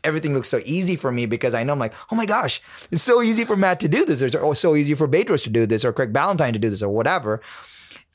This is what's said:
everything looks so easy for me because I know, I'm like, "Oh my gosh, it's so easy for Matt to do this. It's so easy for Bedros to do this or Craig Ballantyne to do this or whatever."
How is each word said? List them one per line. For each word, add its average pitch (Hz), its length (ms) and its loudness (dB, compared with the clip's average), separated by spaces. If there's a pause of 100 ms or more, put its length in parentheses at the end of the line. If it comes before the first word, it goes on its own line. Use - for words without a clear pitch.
everything 156 300 -2
looks 131 140 -2
so 120 160 -2
easy 175 320 -2
for 135 160 -4
me 120 140 -2
because 117 280 -2
I 117 100 -2
know, 139 80 -2
I'm 143 60 -2
like, 113 160 -4 (160)
"Oh 220 60 -2
my 226 100 -2
gosh, 214 340 -2 (300)
it's 165 120 -2
so 240 200 4
easy 226 240 2
for 214 100 0
Matt 190 240 2
to 165 80 0
do 240 160 2
this. 160 180 0
It's 135 380 0
so 160 140 4
easy 147 200 2
for 147 140 2
Bedros 175 360 2
to 117 60 -6
do 113 140 2
this 107 200 0
or 120 80 0
Craig 117 200 -2
Ballantyne 151 400 0
to 110 60 -2
do 113 100 0
this 101 140 -4
or 101 80 -2
whatever." 110 500 0 (760)